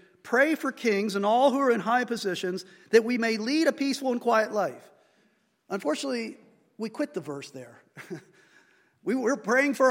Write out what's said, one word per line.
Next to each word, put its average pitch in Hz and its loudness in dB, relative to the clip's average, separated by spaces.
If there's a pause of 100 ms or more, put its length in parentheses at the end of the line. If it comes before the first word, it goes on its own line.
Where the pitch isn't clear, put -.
(240)
pray 294 2
for 269 -4
kings 208 0
and 202 -2
all 240 4
who 269 0
are 269 4
in 226 2
high 240 0
positions, 190 -6 (240)
that 226 8
we 240 -2
may 226 0
lead 294 0
a 269 4
peaceful 269 -2
and 240 -4
quiet 220 2
life. 175 -4 (800)
Unfortunately, 240 -4 (400)
we 214 -6
quit 294 -6
the 175 -6
verse 139 -12
there. 123 -18 (300)
<laughs> 160 -12 (840)
We, 220 -2
we're 254 0
praying 247 2
for 254 4